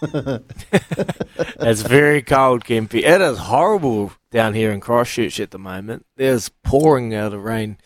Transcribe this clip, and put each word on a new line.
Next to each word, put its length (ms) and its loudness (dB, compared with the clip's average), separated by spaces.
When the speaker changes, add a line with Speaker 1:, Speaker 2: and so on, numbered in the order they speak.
Speaker 1:
<laughs> 380 -6
Speaker 2:
It's 220 0
very 400 4
cold, 440 2
Kempy. 380 -2
It 180 6
is 160 0
horrible 760 0
down 220 0
here 180 0
in 80 -4
Christchurch 600 -2
at 120 -6
the 80 -16
moment. 460 -12
There's 340 0
pouring 640 2
out 200 -4
of 100 -10
rain, 420 -6